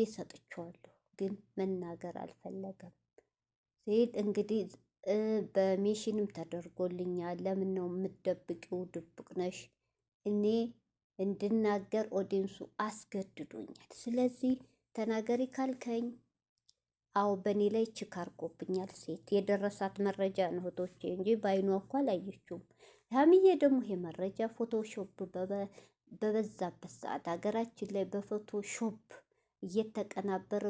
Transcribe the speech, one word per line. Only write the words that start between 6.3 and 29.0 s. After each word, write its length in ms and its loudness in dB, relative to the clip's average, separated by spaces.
ለምን 320 0
ነው 160 0
የምትደብቂው? 920 -4
ድብቅ 440 -14
ነሽ። 240 -4
እኔ 180 2
እንድናገር 920 0
ኦዲንሱ 420 0
አስገድዶኛል። 1160 -8
ስለዚህ 580 0
ተናገሪ 520 0
ካልከኝ፣ 580 -2
አዎ 200 4
በእኔ 340 2
ላይ 200 2
ችክ 280 -10
አርጎብኛል 800 -6
ሴት። 360 -10
የደረሳት 680 2
መረጃ 380 2
ነው 120 -2
እህቶቼ 480 -6
እንጂ 260 -2
በአይኗ 400 2
እኮ 200 -4
አላየችውም። 680 -2
ሀሚዬ 340 10
ደግሞ 240 6
ይሄ 180 -2
መረጃ 420 -4
ፎቶሾፕ 580 -4
በበ-፣ 440 -4
በበዛበት 800 -2
ሰዓት 360 -8
ሀገራችን 600 -2
ላይ 160 -2
በፎቶሾፕ 920 -6